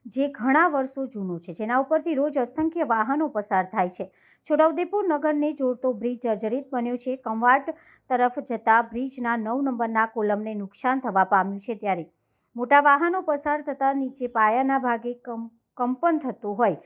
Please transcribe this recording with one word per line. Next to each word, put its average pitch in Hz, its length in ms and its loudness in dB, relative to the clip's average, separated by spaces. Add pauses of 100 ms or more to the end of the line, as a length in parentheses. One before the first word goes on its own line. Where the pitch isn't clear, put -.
જે 269 220 -2
ઘણા 277 400 2
વર્ષો 269 380 -2
જૂનો 190 320 -6
છે, 175 140 -12
જેના 220 260 -2
ઉપરથી 311 360 0
રોજ 285 240 0
અસંખ્ય 320 460 -2
વાહનો 240 440 0
પસાર 202 360 -2
થાય 185 240 0
છે. 180 240 -10 (380)
છોટાઉદેપુર 330 580 2
નગરને 302 440 0
જોડતો 254 400 -2
બ્રિજ 233 300 -4
જર્જરિત 226 500 -2
બન્યો 247 240 -2
છે. 254 200 -6
કંવાટ 247 540 2 (380)
તરફ 247 300 0
જતા 226 440 2
બ્રિજના 240 540 -4
નવ 233 260 -2
નંબરના 226 440 0
કોલમને 214 480 -2
નુકસાન 254 460 -2
થવા 190 240 2
પામ્યું 196 340 2
છે, 226 160 -8
ત્યારે 185 320 -4 (500)
મોટા 247 240 6
વાહનો 311 400 4
પસાર 302 420 -2
થતા 269 300 -2
નીચે 262 340 -4
પાયાના 240 520 2
ભાગે 240 340 -2
કં-, 233 380 -10 (260)
કંપન 262 420 0
થતું 208 380 -6
હોય 208 180 2 (120)